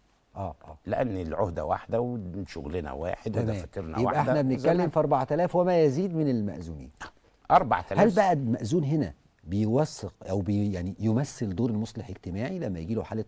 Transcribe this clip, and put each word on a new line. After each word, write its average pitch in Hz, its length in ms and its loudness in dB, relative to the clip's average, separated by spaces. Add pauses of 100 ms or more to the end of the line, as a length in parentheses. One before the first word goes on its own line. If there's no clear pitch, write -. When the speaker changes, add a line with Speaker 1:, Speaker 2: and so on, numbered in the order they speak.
(360)
Speaker 1:
آه، 95 200 -8 (100)
آه. 78 200 -18
Speaker 2:
لأن 104 360 -2
العهدة 82 440 -2
واحدة 98 360 -2
وشغلنا 87 920 -6
واحد 85 400 -6
Speaker 1:
تمام. 110 180 0
Speaker 2:
ودفاترنا 90 500 -6
Speaker 1:
يبقى 120 40 2
Speaker 2:
واحدة 147 180 2 (100)
Speaker 1:
احنا 147 100 4
بنتكلم 131 320 2
Speaker 2:
وزمان. 175 160 2
Speaker 1:
في 160 100 2
أربعة 143 320 2
آلاف 170 240 2
وما 180 280 4
يزيد 165 320 2
من 156 140 2
المأذونين. 85 600 -2 (600)
Speaker 2:
أربعة 113 400 4
آلاف. 123 120 2
Speaker 1:
هل 214 120 6
بقى 190 180 6
المأذون 135 500 0
هنا 135 300 0 (300)
بيوثق 107 680 0 (160)
أو 98 120 0
بي-، 101 320 0
يعني 90 260 -4
يمثل 110 560 0
دور 120 140 0
المصلح 110 360 -6
الاجتماعي 107 540 -8
لما 101 200 -6
يجي 92 160 -4
له 101 80 -2
حالة 110 240 -6